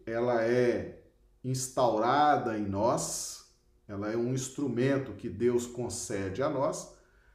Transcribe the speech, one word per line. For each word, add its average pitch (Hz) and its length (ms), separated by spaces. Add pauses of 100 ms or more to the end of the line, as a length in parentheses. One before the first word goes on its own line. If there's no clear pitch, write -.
ela 117 380
é 120 600 (400)
instaurada 127 1120
em 104 100
nós, 117 880 (320)
ela 104 240
é 117 60
um 120 160
instrumento 131 800
que 113 160
Deus 120 360
concede 104 800
a 151 60
nós 147 440 (420)